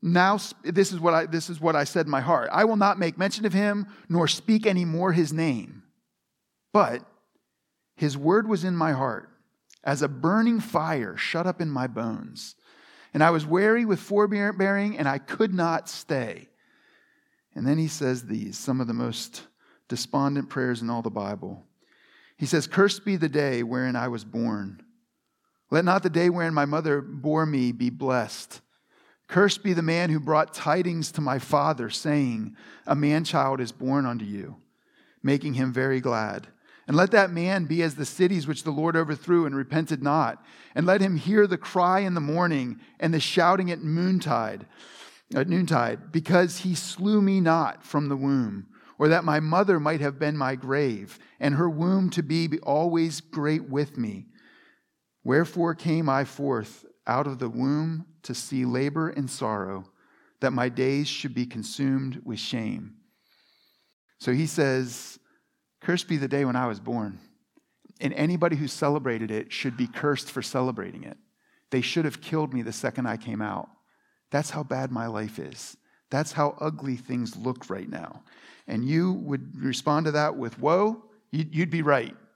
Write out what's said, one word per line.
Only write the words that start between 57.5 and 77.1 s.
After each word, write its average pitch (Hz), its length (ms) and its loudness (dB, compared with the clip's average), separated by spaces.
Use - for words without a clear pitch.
to 143 100 -8
see 127 300 -4
labor 143 440 -2
and 139 220 -4
sorrow, 98 540 -4
that 131 120 0
my 123 160 0
days 131 380 0
should 143 260 -8
be 123 140 -2
consumed 135 800 -4
with 110 160 -8
shame." 101 560 -6
So - 140 -2
he 147 140 2
says, 131 760 -2
"Cursed 175 280 -2
be 160 80 0
the 139 100 -2
day 139 180 0
when 127 120 -2
I 123 100 -2
was 107 140 -6
born. 107 400 -8
And 135 140 -4
anybody 160 420 2
who 143 100 -2
celebrated 131 640 -2
it 107 220 -6
should 127 240 -6
be 123 100 -2
cursed 143 420 -2
for 127 140 -8
celebrating 113 640 -4
it. - 140 -16
They 131 120 0
should 160 220 0
have 147 160 -4
killed 151 320 -4
me 127 100 -4
the 113 100 -8
second 123 340 -4
I 113 100 -4
came 110 240 -8
out. 104 300 -6
That's 151 180 -2
how 151 140 -8
bad 131 260 -6
my 117 160 -6
life 107 320 -6
is. - 380 -14
That's 151 220 -2
how 147 280 0
ugly 147 360 -6
things 123 400 -6